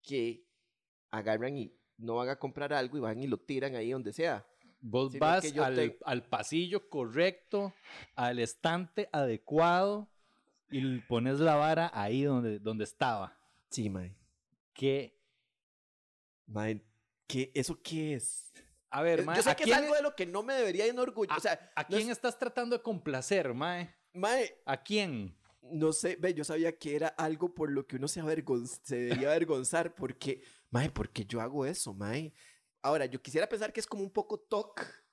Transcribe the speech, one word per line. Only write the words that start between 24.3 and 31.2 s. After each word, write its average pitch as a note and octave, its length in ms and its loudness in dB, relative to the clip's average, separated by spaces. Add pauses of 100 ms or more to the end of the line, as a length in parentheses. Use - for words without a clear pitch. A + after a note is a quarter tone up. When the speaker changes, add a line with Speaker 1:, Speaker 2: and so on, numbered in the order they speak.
Speaker 2:
¿A E3+ 160 0
quién? D#3 540 -2 (360)
Speaker 1:
No D#3 220 4
sé, - 260 0
ve, F3+ 140 2
yo D3+ 100 -2
sabía E3 340 0
que D3 180 -4
era D#3 140 2
algo D#3+ 440 -2
por D3+ 180 -2
lo C#3 160 0
que C3+ 80 -10
uno C3 120 -2
se F3 140 -4
avergon-, D3 440 0
se - 320 -8
debería B2 300 0
Speaker 2:
<laughs> D3 40 4
Speaker 1:
avergonzar, E3 640 2
porque, C3 460 -6 (280)
"Mae, B2 200 2
¿por - 200 -4
qué G#2+ 160 -6